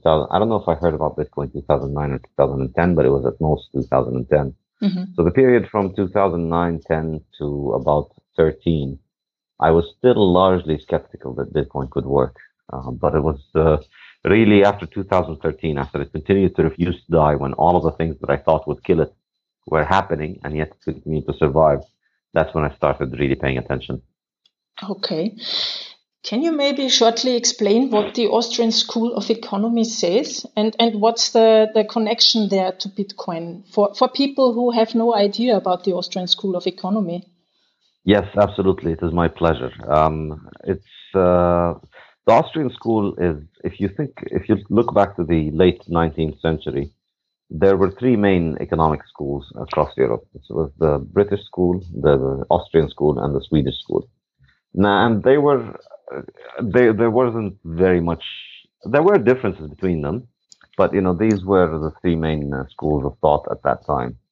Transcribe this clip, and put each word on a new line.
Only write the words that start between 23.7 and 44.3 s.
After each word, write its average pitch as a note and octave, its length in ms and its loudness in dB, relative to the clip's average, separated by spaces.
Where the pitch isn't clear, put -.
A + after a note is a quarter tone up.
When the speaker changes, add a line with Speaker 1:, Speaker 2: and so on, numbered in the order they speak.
Speaker 2:
Okay. G3 460 -6
Can A#3 180 -4
you E4 100 0
maybe C#4 360 -2
shortly A#3 480 2
explain A#3 540 0
what G#3 240 0
the A#3 120 0
Austrian A#3 460 0
School A#3 420 -2
of G3+ 160 -4
Economy A3+ 540 0
says G#3+ 600 -2
and, G#3+ 220 0
and A3+ 220 0
what's A3+ 300 0
the, A3 440 6
the G#3+ 100 4
connection A3 640 0
there F#3 240 0
to - 160 -12
Bitcoin F3 840 -10
for, G3+ 220 0
for B3+ 140 2
people C#4 440 0
who A#3+ 200 -2
have A3+ 220 0
no A#3 200 2
idea G#3 420 2
about F3+ 280 -2
the F#3+ 80 0
Austrian F3+ 340 -6
School F#3 300 -4
of F3 100 -4
Economy? G3 640 -6
Speaker 1:
Yes, G2 220 2
absolutely. F#2+ 560 0
It D#2+ 100 -6
is E2+ 100 -2
my E2+ 160 2
pleasure. D2+ 440 -2
Um, D#2 600 0
it's, F#2+ 200 -4
uh, F2 600 4
the G#2+ 80 6
Austrian C#3+ 360 0
school A2 480 -2
is, E2+ 180 0
if - 160 -6
you G2 80 0
think, C3+ 240 -6
if - 220 -6